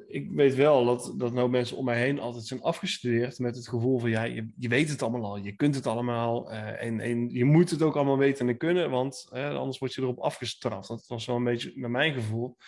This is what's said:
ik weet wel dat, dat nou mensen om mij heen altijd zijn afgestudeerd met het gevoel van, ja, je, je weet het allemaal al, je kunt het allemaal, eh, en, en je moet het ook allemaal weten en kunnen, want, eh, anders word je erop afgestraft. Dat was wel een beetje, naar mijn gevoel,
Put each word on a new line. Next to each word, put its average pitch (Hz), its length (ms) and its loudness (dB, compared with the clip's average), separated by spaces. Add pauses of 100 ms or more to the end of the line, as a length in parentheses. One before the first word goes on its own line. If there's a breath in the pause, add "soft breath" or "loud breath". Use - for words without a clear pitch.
ik - 240 -8
weet 143 240 6
wel 139 300 6
dat, 123 340 0
dat 120 140 -2
nou 123 180 2
mensen 123 260 0
om 135 80 -4
mij 120 160 0
heen 139 180 0
altijd 117 260 -8
zijn 127 160 -8
afgestudeerd 123 800 -2
met 120 180 -2
het 117 120 -14
gevoel 123 300 2
van, 117 120 0
ja, 110 120 0
je, 117 340 -6
je 123 120 -4
weet 147 220 2
het 143 120 -4
allemaal 120 220 -2
al, 101 120 -6
je 101 200 -8
kunt 143 180 2
het 131 120 -4
allemaal, 117 640 -2
eh, 107 320 -8
en, 113 180 -4
en 120 280 -2
je 123 160 0
moet 165 260 8
het 156 120 0
ook 147 140 2
allemaal 139 220 2
weten 139 300 2
en 120 80 0
kunnen, 165 340 0
want, 131 420 -2
eh, 143 240 -4
anders 131 220 -6
word 131 160 -6
je 131 80 -4
erop 127 160 -2
afgestraft. 117 720 -4
Dat 113 180 -12
was 117 200 -8
wel 123 100 -2
een 123 80 0
beetje, 120 300 -2
naar 123 160 -6
mijn 147 220 2
gevoel, 117 440 -4 (120)